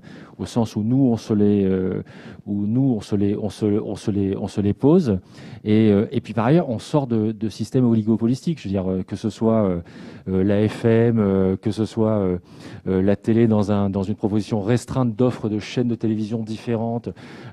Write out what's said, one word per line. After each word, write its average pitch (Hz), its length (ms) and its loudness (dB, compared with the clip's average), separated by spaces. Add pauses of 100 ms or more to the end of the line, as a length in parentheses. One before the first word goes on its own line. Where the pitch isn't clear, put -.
(380)
au 92 80 -8
sens - 300 -2
où 107 60 -2
nous, 127 240 2
on 117 100 2
se - 160 -4
les, 104 320 4
euh, 95 380 -2 (440)
où 101 200 -4
nous, 127 300 2
on 104 40 -4
se - 160 -4
les, 101 200 2
on 107 120 -4
se, - 160 -6
on 104 320 0
se - 140 -6
les, 98 260 0
on 101 120 -6
se - 120 -6
les 101 140 2
pose. 139 440 4 (460)
Et, 107 260 4
euh, 101 200 4
et 120 100 -2
puis, - 120 -12
par 110 140 0
ailleurs, 156 220 4
on 110 100 -4
sort 139 280 -2
de, 113 260 0
de 110 160 -6
systèmes 120 360 -2
oligopolistiques. 113 760 0
Je 101 80 -8
veux 95 40 -4
dire, 92 180 -2
euh, 92 120 -2
que 101 140 -8
ce 110 140 -4
soit, 113 340 2
euh, 90 160 0 (480)
euh, 95 160 2
la 104 240 4
F - 160 -6
M, 113 340 4
euh, 95 380 2
que 110 140 -4
ce 104 160 -2
soit, 110 320 0
euh, 90 200 0 (480)
euh, 92 140 2
la 98 160 4
télé 117 300 2
dans 107 260 2
un, 101 160 2
dans 98 140 -2
une 98 140 -4
proposition 104 440 -2
restreinte 117 560 -2
d'offres 120 320 0
de 104 120 -2
chaînes 120 280 -2
de 117 60 -2
télévision 110 480 -4
différentes, 113 640 -4 (440)